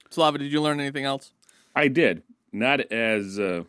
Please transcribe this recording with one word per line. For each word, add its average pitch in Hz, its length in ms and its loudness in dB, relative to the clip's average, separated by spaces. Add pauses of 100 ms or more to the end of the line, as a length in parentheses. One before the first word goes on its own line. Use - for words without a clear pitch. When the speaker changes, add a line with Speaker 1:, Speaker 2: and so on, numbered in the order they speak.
(100)
Speaker 1:
Slava, 151 280 2
did 143 140 -6
you 151 80 0
learn 151 200 0
anything 139 240 -6
else? 135 280 -6 (420)
Speaker 2:
I 147 140 4
did. 127 340 2 (300)
Not 127 280 0 (120)
as, 107 460 -2
uh, 90 300 -2